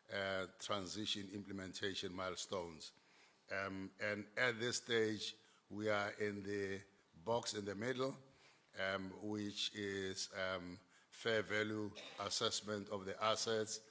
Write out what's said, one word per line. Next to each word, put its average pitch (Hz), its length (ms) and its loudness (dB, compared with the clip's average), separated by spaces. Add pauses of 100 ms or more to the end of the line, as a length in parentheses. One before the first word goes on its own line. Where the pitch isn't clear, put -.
(140)
uh, 98 320 0 (160)
transition 101 720 -2
implementation 95 840 -4
milestones. 90 800 -4 (580)
Um, 95 380 -2 (200)
and 104 140 0 (140)
at 120 240 4
this 117 160 2
stage, 110 580 4 (340)
we 104 200 0
are 104 320 4
in 104 220 2
the 98 360 0 (460)
box 117 280 2
in 104 120 -2
the 98 100 -2
middle, 131 400 0 (640)
um, 95 320 2 (100)
which 104 540 0
is, 98 600 0
um, 92 440 -2 (300)
fair 113 320 4
value 107 500 0 (340)
assessment 101 640 0
of 98 160 -4
the 95 180 -4
assets, 110 680 2